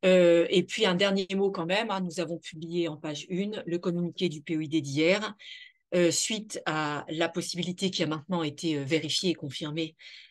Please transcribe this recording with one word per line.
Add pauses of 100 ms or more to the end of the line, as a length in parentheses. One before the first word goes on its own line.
Euh,
et
puis,
un
dernier
mot
quand
même,
hein,
nous
avons
publié
en
page
une
le
communiqué
du
P
O
I
D
d'hier, (640)
euh,
suite
à
la
possibilité
qui
a
maintenant
été,
euh,
vérifiée
et
confirmée (340)